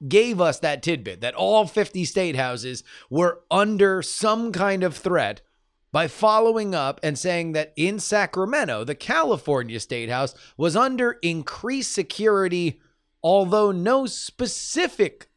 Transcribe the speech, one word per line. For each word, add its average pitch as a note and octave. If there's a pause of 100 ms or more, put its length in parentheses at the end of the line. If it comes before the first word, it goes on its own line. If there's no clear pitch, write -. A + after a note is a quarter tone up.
gave G#3
us E3
that D3
tidbit G#2
that B2
all G3+
fifty F#3
state E3+
houses B2+ (260)
were E3+
under G3
some A3
kind F#3+
of E3+
threat C3+ (500)
by D#3+
following G#3+
up C#3+
and D3+
saying E3+
that D3+
in F#3+
Sacramento, G3
the C#3
California D3
State A#2
House C3 (220)
was D#3+
under A#3+ (100)
increased F#3+
security, F#3 (440)
although G3
no A3+
specific -